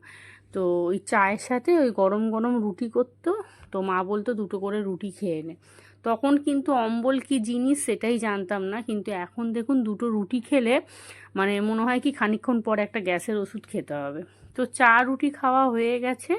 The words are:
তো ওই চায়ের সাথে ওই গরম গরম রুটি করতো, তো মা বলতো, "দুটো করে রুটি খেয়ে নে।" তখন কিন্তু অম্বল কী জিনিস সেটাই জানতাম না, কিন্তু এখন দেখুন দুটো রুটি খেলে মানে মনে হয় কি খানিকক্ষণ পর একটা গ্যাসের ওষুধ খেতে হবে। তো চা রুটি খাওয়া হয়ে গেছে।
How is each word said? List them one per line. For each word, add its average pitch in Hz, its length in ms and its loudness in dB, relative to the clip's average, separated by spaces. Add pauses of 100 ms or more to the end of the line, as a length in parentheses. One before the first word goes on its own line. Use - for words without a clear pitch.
(540)
তো 175 320 0
ওই 185 140 0
চায়ের 196 380 2
সাথে 254 420 0
ওই 254 120 4
গরম 202 400 2
গরম 233 300 0
রুটি 208 280 -4
করতো, 339 540 -2 (280)
তো 190 100 -4
মা 190 220 0
বলতো, 208 300 -2
"দুটো 202 260 -4
করে 202 220 -2
রুটি 196 300 -6
খেয়ে 165 320 -4
নে।" 165 120 -12 (480)
তখন 254 340 2
কিন্তু 285 360 0
অম্বল 233 460 2
কী 269 200 0
জিনিস 240 460 0
সেটাই 233 320 0
জানতাম 202 460 -2
না, 202 180 -4
কিন্তু 214 300 -4
এখন 208 420 -6
দেখুন 233 300 0
দুটো 214 260 -2
রুটি 214 300 0
খেলে 254 420 2 (540)
মানে 202 260 2
মনে 220 200 0
হয় 247 180 2
কি 269 120 0
খানিকক্ষণ 220 500 0
পর 214 180 0
একটা 208 200 -2
গ্যাসের 185 380 -2
ওষুধ 196 340 -6
খেতে 160 220 -6
হবে। 143 300 -6 (320)
তো 254 100 -2
চা 240 380 4
রুটি 269 260 -2
খাওয়া 269 400 2
হয়ে 233 300 0
গেছে। 254 400 -4